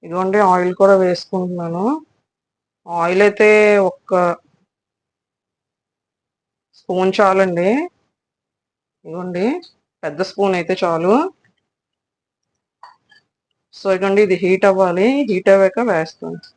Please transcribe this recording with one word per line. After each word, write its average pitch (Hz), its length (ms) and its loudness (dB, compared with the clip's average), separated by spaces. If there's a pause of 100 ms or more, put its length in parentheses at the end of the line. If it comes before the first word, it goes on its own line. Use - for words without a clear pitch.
ఇదిగోండి 185 360 -2 (140)
ఆయిల్ 180 280 0
కూడా 196 220 6
వేసుకుంటున్నాను. 180 800 -6 (1000)
ఆయిల్ 175 400 0
అయితే 208 220 2 (420)
ఒక్క - 200 -12 (2750)
స్పూన్ 185 380 -2
చాలండి, 190 500 2 (1400)
ఇదిగోండి 180 420 -6 (560)
పెద్ద 151 180 -8 (100)
స్పూన్ 196 300 0
అయితే 175 220 -2
చాలు. 175 320 0 (2750)
So, - 160 -6
ఇదిగోండి 196 320 0
ఇది 180 180 0
హీట్ 190 260 2
అవ్వాలి, 190 380 2 (220)
హీట్ 190 240 0
అయ్యాక 190 240 2 (140)
వేస్తాను. 165 460 -8 (180)